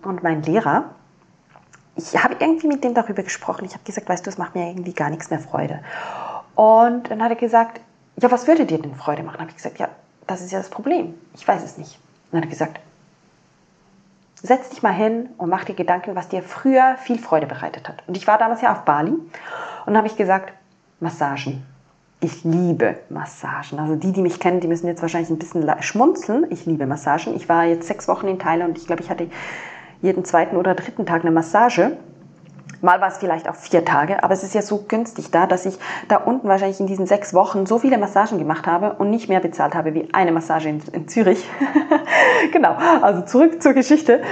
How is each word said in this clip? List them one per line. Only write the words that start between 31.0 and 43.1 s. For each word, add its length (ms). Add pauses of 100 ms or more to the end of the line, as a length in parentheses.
Tag 180
eine 80
Massage. 680 (800)
Mal 220
war 60
es 100
vielleicht 280
auch 100
vier 280
Tage, 400
aber 80
es 100
ist 120
ja 80
so 260
günstig 420
da, 160
dass 200
ich 120 (300)
da 80
unten 320
wahrscheinlich 320
in 60
diesen 200
sechs 280
Wochen 320
so 120
viele 200
Massagen 400
gemacht 280
habe 280
und 160
nicht 180
mehr 120
bezahlt 340
habe 180
wie 220
eine 180
Massage 380
in, 120 (100)
in 160
Zürich. 460
<laughs> 40 (920)
Genau, 220 (280)
also 180